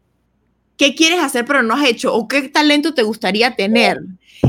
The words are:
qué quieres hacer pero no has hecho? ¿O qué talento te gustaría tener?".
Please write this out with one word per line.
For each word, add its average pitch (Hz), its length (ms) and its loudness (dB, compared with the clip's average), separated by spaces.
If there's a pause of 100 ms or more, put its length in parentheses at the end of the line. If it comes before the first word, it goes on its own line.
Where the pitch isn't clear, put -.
(800)
qué 277 160 2
quieres 330 260 2
hacer 262 240 -2
pero 269 180 0
no 226 120 0
has 285 120 2
hecho? 240 280 0
¿O 220 120 -2
qué 269 220 -4
talento 302 460 0
te 247 80 0
gustaría 220 520 -2
tener?". 208 440 0 (500)